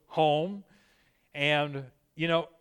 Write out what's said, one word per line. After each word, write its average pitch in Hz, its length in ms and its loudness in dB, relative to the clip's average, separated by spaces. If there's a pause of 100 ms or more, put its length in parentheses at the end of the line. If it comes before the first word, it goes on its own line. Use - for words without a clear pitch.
home, 160 560 0 (680)
and, 143 500 0 (320)
you 160 120 -2
know, 165 220 0 (120)